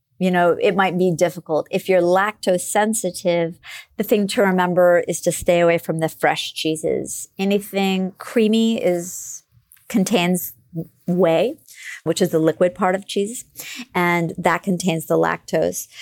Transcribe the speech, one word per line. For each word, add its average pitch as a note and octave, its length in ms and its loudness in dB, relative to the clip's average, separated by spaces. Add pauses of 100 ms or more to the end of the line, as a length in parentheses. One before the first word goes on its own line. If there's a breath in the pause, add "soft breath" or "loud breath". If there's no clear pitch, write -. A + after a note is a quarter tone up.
(180)
you F#3 140 0
know, F3 280 4
it F#3+ 160 2
might F#3 220 0
be F#3 180 2
difficult. D#3+ 560 -2
If F#3 160 -4
you're F#3 140 4
lactose F#3 680 0
sensitive, F3+ 880 -2 (380 loud breath)
the G#3+ 80 -4
thing G#3 240 2
to G#3+ 140 0
remember F3+ 680 4
is E3+ 140 -4
to F3 100 0
stay F3 300 0
away E3+ 160 4
from D#3+ 220 -4
the D#3+ 100 -2
fresh - 440 -2
cheeses. - 840 -4
Anything G3 800 -2
creamy A3+ 640 0
is, F3+ 600 -4 (440)
contains F3+ 680 0 (520)
whey, F3+ 500 2 (460 loud breath)
which E3+ 180 -2
is F3+ 80 2
the E3 100 0
liquid F3 360 2
part F#3 200 0
of G3 120 -8
cheese, G#3 380 -6 (500 loud breath)
and F3 420 2
that F3 240 0
contains F3 460 -2
the E3 80 2
lactose. E3 720 0 (140)